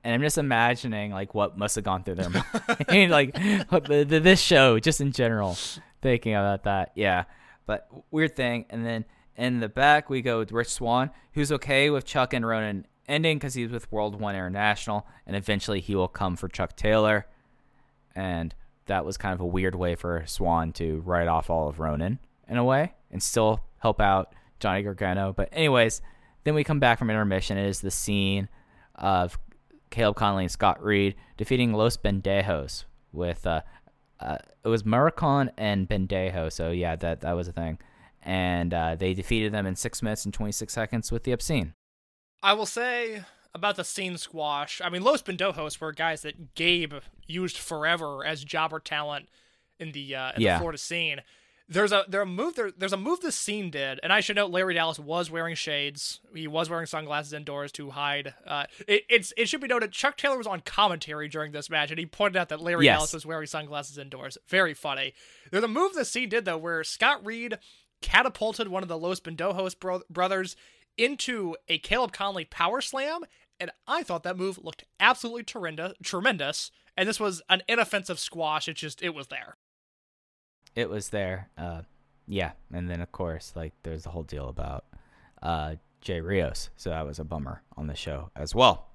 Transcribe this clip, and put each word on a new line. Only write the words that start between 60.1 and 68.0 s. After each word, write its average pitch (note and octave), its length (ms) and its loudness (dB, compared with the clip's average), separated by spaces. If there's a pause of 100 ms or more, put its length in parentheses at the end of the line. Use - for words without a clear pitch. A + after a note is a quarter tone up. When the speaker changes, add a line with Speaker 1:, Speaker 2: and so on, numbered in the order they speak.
Speaker 2:
Taylor C#4 220 0
was A3+ 80 -8
on F#3+ 140 -4
commentary D3+ 640 -2
during D3+ 240 -6
this D3 180 -10
match, D3+ 220 0
and D#3+ 80 -6
he E3 80 -6
pointed F#3+ 320 0
out F3 120 -2
that D#3 100 -6
Larry E3 240 4
Speaker 1:
Yes. B2 140 8
Speaker 2:
Dallas D#3 160 0
was D#3 120 -10
wearing D#3 220 -8
sunglasses C#3+ 500 -10
indoors. C3+ 480 -14
Very F3+ 280 2
funny. C3+ 380 -6 (380)
There's G3+ 140 2
a A#3 40 0
move F4 260 0
this D4 140 -2
scene A#3+ 200 -4
did, A3 160 -2
though, F3 120 -2
where D#3+ 280 -4
Scott A#3+ 420 0
Reed A3+ 320 -8 (420)